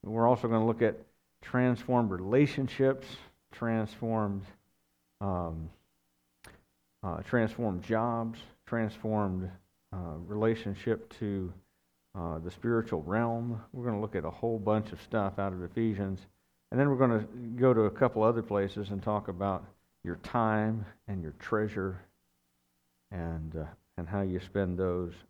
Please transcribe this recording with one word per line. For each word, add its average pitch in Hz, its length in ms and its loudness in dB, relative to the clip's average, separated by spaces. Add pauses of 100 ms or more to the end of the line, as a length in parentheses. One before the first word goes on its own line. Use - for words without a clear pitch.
We're 113 240 2
also 123 200 4
gonna 113 180 2
look 117 180 2
at 104 120 4 (460)
transformed 123 720 2
relationships, 135 960 2 (440)
transformed, 110 920 -2 (800)
um, 85 480 -2 (1300)
uh, 85 180 -4
transformed 110 640 0
jobs, 117 560 0 (260)
transformed, 104 840 -2 (440)
uh, 85 220 -6 (120)
relationship 107 920 -2
to, 98 340 -2 (640)
uh, 82 240 -4
the 85 100 -6
spiritual 113 540 0
realm. 117 580 0 (120)
We're 123 120 -8
gonna 107 160 0
look 107 140 -4
at 80 100 -2
a - 60 -2
whole 117 260 -2
bunch 107 340 2
of 87 100 -12
stuff 101 360 -2
out 98 160 -2
of 90 100 -6
Ephesians. 98 640 -2 (460)
And 120 80 0
then 143 100 4
we're 139 60 4
gonna 117 320 4 (300)
go 123 180 8
to 113 60 6
a 104 100 6
couple 113 320 2
other 117 180 6
places 98 480 -2
and 98 140 -4
talk 104 240 0
about 95 380 -2 (380)
your 85 140 -4
time 110 680 0 (240)
and 95 140 -4
your 76 120 -8
treasure 101 680 -2 (1120)
and, 82 440 -6
uh, 78 100 -6 (320)
and 85 100 -8
how 98 140 -2
you 90 180 -2
spend 90 360 -2
those. 90 380 -2 (160)